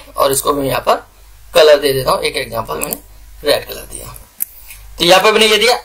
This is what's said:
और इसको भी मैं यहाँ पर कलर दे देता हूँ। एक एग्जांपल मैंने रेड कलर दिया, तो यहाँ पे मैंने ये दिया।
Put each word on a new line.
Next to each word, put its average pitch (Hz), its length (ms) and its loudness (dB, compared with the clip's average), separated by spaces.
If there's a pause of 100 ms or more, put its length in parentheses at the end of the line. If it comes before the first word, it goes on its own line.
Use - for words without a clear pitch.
(180)
और 139 140 0
इसको - 220 -2
भी - 80 -4
मैं 135 80 -4
यहाँ 123 120 -4
पर - 140 0 (580)
कलर 151 260 6
दे 139 140 0
देता 131 180 -2
हूँ। 190 100 -2
एक 151 160 -6
एग्जांपल 113 400 -8
मैंने - 200 -8 (460)
रेड 113 240 0
कलर - 160 -14
दिया, - 320 -16 (840)
तो - 60 -2
यहाँ 175 180 6
पे 220 80 4
मैंने 220 140 2
ये 214 120 2
दिया। 226 280 2